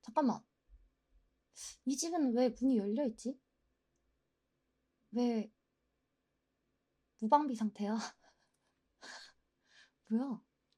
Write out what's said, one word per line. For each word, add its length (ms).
잠깐만. 420
이 120
집은 380
왜 140
문이 280
열려 300
있지? 320
왜 400
무방비 360
상태야? 420
<laughs> 1400
뭐야? 340